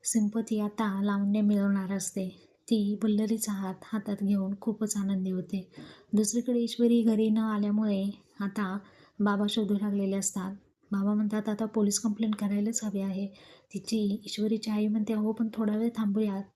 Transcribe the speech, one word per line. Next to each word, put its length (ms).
सिंपती 560
आता 280
लावण्य 400
मिळवणार 500
असते. 360
ती 100
वल्लरीचा 500
हात 300
हातात 400
घेऊन 380
खूपच 360
आनंदी 340
होते. 280
दुसरीकडे 460
ईश्वरी 440
घरी 260
न 100
आल्यामुळे 640
आता 380
बाबा 300
शोधू 240
लागलेले 420
असतात. 380
बाबा 220
म्हणतात, 360
"आता 180
पोलीस 320
कंप्लेंट 360
करायलाच 480
हवी 180
आहे." 260
तिची 240
ईश्वरीची 460
आई 160
म्हणते, 280
"हो, 160
पण 220
थोडा 240
वेळ 200
थांबूया." 420